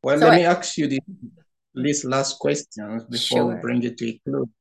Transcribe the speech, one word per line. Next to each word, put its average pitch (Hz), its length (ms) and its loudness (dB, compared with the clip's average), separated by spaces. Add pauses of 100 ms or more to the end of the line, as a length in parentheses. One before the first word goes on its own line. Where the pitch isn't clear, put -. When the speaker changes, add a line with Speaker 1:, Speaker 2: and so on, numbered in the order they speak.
Speaker 1:
Well, 143 160 2
Speaker 2:
So - 80 6
Speaker 1:
let 226 80 10
Speaker 2:
I - 40 8
Speaker 1:
me 170 60 4
ask 175 320 0
you 147 120 0
the, 135 120 -2 (760)
these 139 300 -2
last 135 340 -2
questions 113 680 -4
before 120 420 0
we 117 80 -2
Speaker 2:
Sure. 110 80 -8
Speaker 1:
bring 120 220 0
it 120 140 -4
to 117 100 -4
a 117 200 -8
close. 135 200 -2 (120)